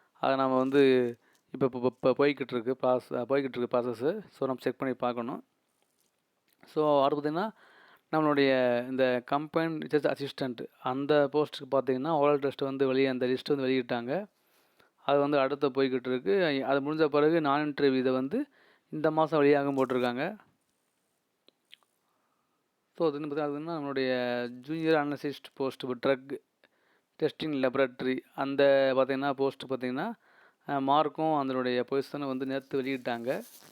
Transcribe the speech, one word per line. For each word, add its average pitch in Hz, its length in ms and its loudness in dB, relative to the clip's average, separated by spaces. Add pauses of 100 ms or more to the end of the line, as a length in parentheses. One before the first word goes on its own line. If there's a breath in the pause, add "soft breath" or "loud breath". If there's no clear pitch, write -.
(120)
அதை 135 240 0
நாம 131 220 0
வந்து 131 580 4 (360 soft breath)
இப்ப, 131 200 -2
இப்ப, 127 120 -8
இப்ப 127 340 0
போய்கிட்டு 143 340 0
இருக்கு 123 300 -2
ப்ராச-, 127 280 0
போய்கிட்டு 131 480 -2
இருக்கு 123 200 -2
ப்ராசஸ்ஸு. 123 520 -4
So, - 160 -4
நம்ம 131 120 -4
செக் - 200 -4
பண்ணி 131 160 -4
பார்க்கணும். 120 500 -6 (1200)
So, 147 380 2
அடுத்து 147 260 0
பார்த்தீங்கன்னா, 190 200 -2 (600 soft breath)
நம்மளுடைய 135 760 4
இந்த 127 420 0
கம்பைன் 156 500 -2
ரிசர்ச் 147 360 0
அசிஸ்டன்ட் 127 500 -8 (160)
அந்த 139 500 0
போஸ்ட்டுக்கு 139 420 -2
பார்த்தீங்கன்னா, 131 340 0
ஓரல் 147 300 4
டெஸ்ட் 135 220 -4
வந்து 135 260 0
வெளியே, 131 200 2
அந்த 127 200 0
லிஸ்ட் 127 280 0
வந்து 135 120 -2
வெளியிட்டாங்க. 131 600 -2 (800 soft breath)
அது 143 140 4
வந்து 143 200 2
அடுத்து 139 320 0
போய்கிட்டு 131 380 0
இருக்கு. 143 560 0
அது 139 160 2
முடிஞ்ச 156 260 0
பிறகு 151 340 4
நான் 147 280 0
இன்டர்வியூ 139 260 2
இதை 131 180 2
வந்து 143 340 -2 (420 soft breath)
இந்த 156 220 0
மாதம் 156 300 2
வெளியாகும் 143 360 4
போட்டிருக்காங்க. 131 640 0 (2500)
So, 170 120 0
அது 143 120 -4
வந்து 147 160 -8
பார்த்தீங்கன்னா, 151 380 -6
நம்மளுடைய 127 720 -2
ஜூனியர் 147 580 0
அனலிஸ்ட் 143 480 -8
போஸ்ட் 135 320 -6
ட்ரக் 131 520 -2 (840 soft breath)
டெஸ்டிங் 156 300 -4
லேபரேட்டரி 131 640 0 (160)
அந்த 139 640 2
பார்த்தீங்கன்னா, 135 340 0
போஸ்ட் 135 340 -2
பார்த்தீங்கன்னா, 131 480 -4 (560 soft breath)
அ, 143 120 -2
மார்க்கும் 151 540 2
அதனுடைய 127 560 -2
பொசிஷனும் 139 360 -4
வந்து 131 200 -4
நேத்து 135 360 -4
வெளியிட்டாங்க. 131 600 -4 (300)